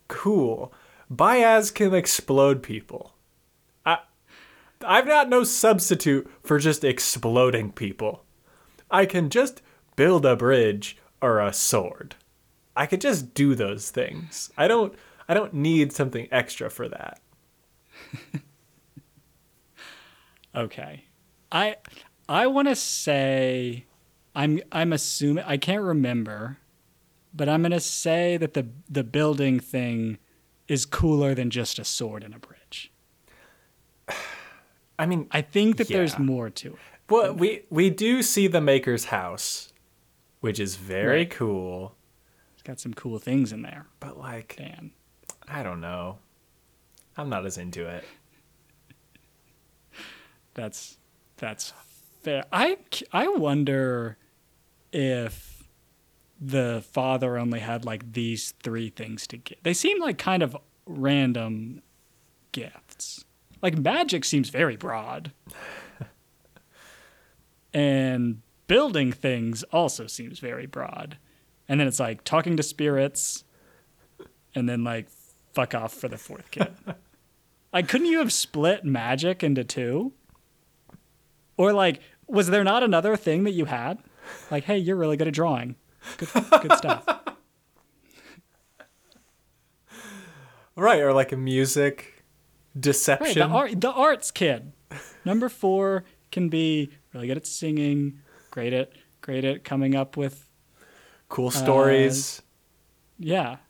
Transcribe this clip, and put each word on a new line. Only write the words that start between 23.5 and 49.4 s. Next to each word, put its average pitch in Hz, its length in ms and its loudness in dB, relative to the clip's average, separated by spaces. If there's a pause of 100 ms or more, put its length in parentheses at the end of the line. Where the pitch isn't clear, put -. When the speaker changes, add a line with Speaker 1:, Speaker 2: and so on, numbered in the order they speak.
Speaker 2:
I'm, 151 240 2 (120)
I'm 165 220 0
assuming, 147 540 -2
I 143 100 -2
can't 196 260 -2
remember, 123 760 -2 (760)
but 147 160 -2
I'm 160 120 4
gonna 170 180 2
say 170 580 0
that 160 160 -2
the, 127 140 -2 (220)
the 139 140 -2
building 139 560 2
thing 117 580 -4 (500)
is 240 180 0
cooler 147 480 2
than 123 160 -2
just 113 300 -4
a 110 60 -10
sword 107 380 -6
and 107 100 -18
a 113 60 -20
bridge. - 520 -20 (1160)
Speaker 1:
<sighs> - 60 -8 (840)
I 160 60 0
mean, 170 260 -2
Speaker 2:
I 151 100 0
think 208 360 2
that 214 100 -2
there's 175 260 0
Speaker 1:
yeah. - 80 -6
Speaker 2:
more 127 280 0
to - 240 -14
it. - 60 -20 (300)
Speaker 1:
Well, 208 240 4
we, 185 360 0
we 175 200 4
do 226 320 2
see 196 260 2
the 170 140 2
Maker's 135 440 2
house, - 640 -6 (720)
which 110 180 -2
is 98 160 -4
very 98 440 0
Speaker 2:
Right. 170 100 0
Speaker 1:
cool. 95 640 -6 (580)
Speaker 2:
It's - 100 -20
got 131 160 -16
some 117 140 -10
cool 113 240 -10
things 123 360 0
in 110 100 -12
there. - 240 -18 (120)
Speaker 1:
But, 139 200 -16
like, 120 380 -16
Speaker 2:
Dan. 165 340 -18 (560)
Speaker 1:
I 143 160 -10
don't 90 180 -10
know. 90 360 -10 (1000)
I'm 147 120 -10
not 95 160 -6
as 92 120 -8
into 87 300 -10
it. 87 160 -12 (2500)